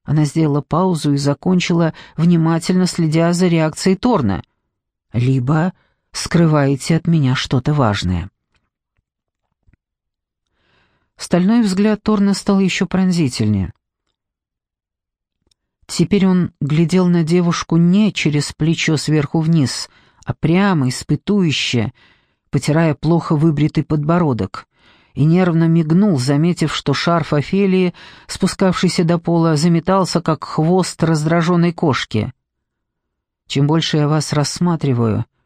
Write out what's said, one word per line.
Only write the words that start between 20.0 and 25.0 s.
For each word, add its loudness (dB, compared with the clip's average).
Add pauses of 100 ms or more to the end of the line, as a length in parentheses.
а -6
прямо, 0
испытующе, -2 (560)
потирая 0
плохо 0
выбритый 0
подбородок, -2 (460)